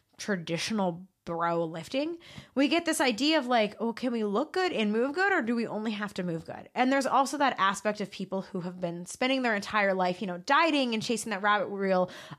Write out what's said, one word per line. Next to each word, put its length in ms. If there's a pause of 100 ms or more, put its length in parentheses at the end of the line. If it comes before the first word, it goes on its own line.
(180)
traditional 880 (200)
bro 400
lifting, 520 (380)
we 140
get 160
this 160
idea 360
of, 100
like, 340
"Oh, 100
can 220
we 100
look 300
good 180
and 220
move 200
good, 200
or 80
do 160
we 100
only 240
have 220
to 100
move 220
good?" 280
And 160
there's 160
also 320
that 220
aspect 400
of 100
people 340
who 180
have 180
been 260
spending 360
their 120
entire 400
life, 280
you 60
know, 100
dieting 560
and 100
chasing 280
that 100
rabbit 280
wheel 400 (300)